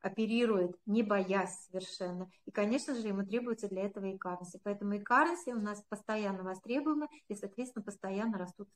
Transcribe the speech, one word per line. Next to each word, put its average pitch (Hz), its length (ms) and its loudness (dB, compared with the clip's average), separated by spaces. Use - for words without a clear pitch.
оперирует, 214 720 2
не 220 160 4
боясь 190 680 2
совершенно. 185 600 -6
И, 202 60 -10
конечно 233 420 0
же, 220 140 -2
ему 196 180 0
требуется 226 420 -2
для 190 160 -2
этого 196 220 -4
и 190 120 -2
currency. 180 460 -6
Поэтому 202 300 -2
и 208 60 -2
currency 262 520 4
у 226 80 -2
нас 208 300 -4
постоянно 202 540 -2
востребованы 285 640 0
и, 208 60 -4
соответственно, 208 500 -6
постоянно 202 540 -2
растут 185 380 -6